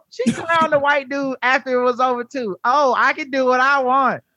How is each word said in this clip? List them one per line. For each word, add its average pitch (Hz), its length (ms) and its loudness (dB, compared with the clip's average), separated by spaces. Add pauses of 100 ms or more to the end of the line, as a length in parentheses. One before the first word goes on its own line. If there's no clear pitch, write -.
(100)
she - 220 -8
clowned 330 400 0
the 302 60 2
white 285 300 0
dude 277 340 -4
after 254 380 0
it 247 40 0
was 247 160 0
over 254 240 0
too. 233 400 -6
Oh, 262 320 2
I 240 160 2
can 294 180 -8
do 262 160 0
what 254 140 2
I 277 200 2
want. 247 420 0 (140)